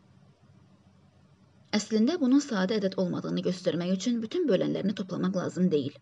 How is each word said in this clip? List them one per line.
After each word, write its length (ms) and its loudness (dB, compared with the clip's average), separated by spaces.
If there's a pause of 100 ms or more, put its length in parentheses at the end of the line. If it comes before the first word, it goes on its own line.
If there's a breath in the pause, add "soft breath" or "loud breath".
(1700)
Əslində, 460 2
bunun 240 4
sadə 360 0
ədəd 240 0
olmadığını 440 -2
göstərmək 480 0
üçün 280 -2
bütün 260 -2
bölənlərini 460 0
toplamaq 420 -4
lazım 340 0
deyil. 320 0